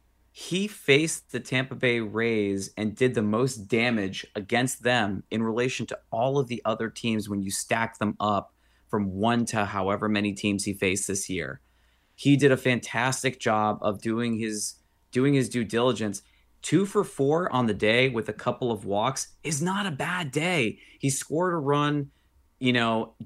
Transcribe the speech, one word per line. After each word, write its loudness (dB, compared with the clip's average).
He -4
faced 0
the -6
Tampa -4
Bay 0
Rays 0
and -4
did 2
the 2
most 0
damage 0
against -2
them 2
in -2
relation -2
to -8
all 0
of 0
the -6
other -2
teams -2
when -2
you -4
stack -2
them -2
up 0
from -2
one 2
to 0
however -2
many 0
teams -2
he -2
faced -2
this -4
year. -6
He 4
did 6
a 6
fantastic -2
job 2
of -2
doing -2
his, -6
doing 4
his 2
due -2
diligence. 0
Two 2
for 2
four 0
on 2
the 2
day 4
with -2
a -6
couple -2
of -4
walks -2
is -2
not -2
a -4
bad -4
day. 0
He 0
scored -2
a 0
run, 0
you 2
know, 0